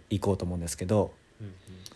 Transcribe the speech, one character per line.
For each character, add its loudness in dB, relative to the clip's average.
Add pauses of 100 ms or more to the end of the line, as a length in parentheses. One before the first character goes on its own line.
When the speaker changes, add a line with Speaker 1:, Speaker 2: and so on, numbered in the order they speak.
(100)
Speaker 1:
い 2
こ 4
う 2
と -6
思 -2
う -4
ん -4
で -4
す -6
け -6
ど、 4 (300)
Speaker 2:
う -16
ん -12
う -16
ん。 -18 (420)